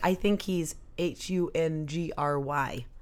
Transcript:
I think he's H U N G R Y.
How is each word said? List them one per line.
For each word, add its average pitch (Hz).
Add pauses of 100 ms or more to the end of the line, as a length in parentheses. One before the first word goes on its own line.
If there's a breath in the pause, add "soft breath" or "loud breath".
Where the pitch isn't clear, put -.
I 185
think 202
he's 170 (240)
H 170
U 180
N 160
G 160
R 147
Y. 139 (180)